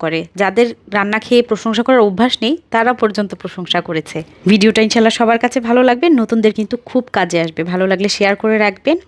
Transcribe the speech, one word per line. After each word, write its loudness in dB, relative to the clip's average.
করে। -4
যাদের 2
রান্না -2
খেয়ে 2
প্রশংসা -2
করার 4
অভ্যাস 0
নেই -2
তারা 0
পর্যন্ত -2
প্রশংসা -6
করেছে। -8
ভিডিওটা 4
ইনশাল্লাহ 2
সবার 2
কাছে -2
ভালো 2
লাগবে, 2
নতুনদের 0
কিন্তু -4
খুব -2
কাজে 0
আসবে। -6
ভালো -2
লাগলে 0
শেয়ার 2
করে 0
রাখবেন। 0